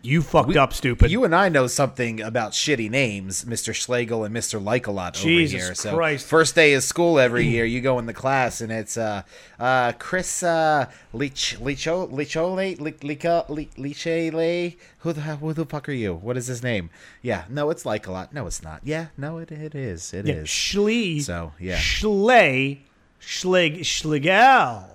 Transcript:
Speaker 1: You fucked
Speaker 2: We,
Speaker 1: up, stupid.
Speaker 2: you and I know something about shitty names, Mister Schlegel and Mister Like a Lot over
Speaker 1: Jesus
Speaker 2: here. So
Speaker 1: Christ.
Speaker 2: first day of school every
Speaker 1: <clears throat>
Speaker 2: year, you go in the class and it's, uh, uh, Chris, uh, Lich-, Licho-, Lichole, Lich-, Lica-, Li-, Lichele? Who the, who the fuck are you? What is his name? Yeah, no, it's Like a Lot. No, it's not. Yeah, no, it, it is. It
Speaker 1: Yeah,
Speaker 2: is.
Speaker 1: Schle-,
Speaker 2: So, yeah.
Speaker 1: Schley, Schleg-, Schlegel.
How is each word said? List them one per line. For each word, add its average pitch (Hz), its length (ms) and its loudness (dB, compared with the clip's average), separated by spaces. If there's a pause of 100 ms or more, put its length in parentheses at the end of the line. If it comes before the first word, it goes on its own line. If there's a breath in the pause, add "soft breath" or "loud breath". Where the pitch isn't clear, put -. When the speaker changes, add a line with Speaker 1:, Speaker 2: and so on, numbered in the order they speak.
Speaker 1:
You 147 200 2
fucked 139 260 4
Speaker 2:
We, - 100 2
Speaker 1:
up, 135 140 4
stupid. - 400 4
Speaker 2:
you 240 140 2
and 165 100 4
I 190 140 6
know 135 180 4
something 117 540 -2
about 110 320 -4
shitty 117 360 0
names, 101 560 -2
Mister 113 280 -6
Schlegel 117 500 -2
and 104 100 -6
Mister 113 240 -4
Like 107 300 -2
a 104 40 -4
Lot 90 260 -4
over 98 100 -2
Speaker 1:
Jesus 156 380 2
Speaker 2:
here. 90 100 -6
So - 180 -4
Speaker 1:
Christ. 156 320 -2
Speaker 2:
first 160 300 4
day 156 200 8
of 127 80 2
school 170 360 2
every 120 280 4
Speaker 1:
<clears throat> - 20 2
Speaker 2:
year, 117 160 2
you 120 160 -2
go 127 180 2
in 117 60 -6
the 113 80 -8
class 131 480 -2
and 110 100 -6
it's, 110 240 -6
uh, 107 280 -4 (360 loud breath)
uh, 123 400 2
Chris, - 420 -6
uh, 160 440 2 (260 loud breath)
Lich-, 135 480 -6
Licho-, 151 500 -4
Lichole, 165 680 -4
Lich-, 151 240 -8
Lica-, 170 460 0
Li-, 151 280 -8
Lichele? 165 1000 -2 (220 soft breath)
Who 170 120 -4
the, 151 100 -4
who 151 300 -6
the 160 140 -4
fuck 147 240 -8
are - 20 -4
you? 110 240 -2
What 113 220 -6
is 123 100 -6
his 123 160 -8
name? 101 260 -2 (320 loud breath)
Yeah, 104 280 -2
no, 147 200 -2
it's 170 160 -4
Like 107 220 -4
a 95 60 -8
Lot. 92 200 -10
No, 127 140 -8
it's - 160 -10
not. - 220 -14
Yeah, 156 220 -6 (100)
no, 151 220 -8
it, 165 120 -14
it 151 240 -12
is. 107 380 -8
It 95 140 -6
Speaker 1:
Yeah, 151 80 0
Speaker 2:
is. 78 120 -8
Speaker 1:
Schle-, 202 720 0
Speaker 2:
So, 85 380 -6
yeah. 90 180 -4
Speaker 1:
Schley, 190 1040 4 (400)
Schleg-, 180 680 0
Schlegel. 156 1080 4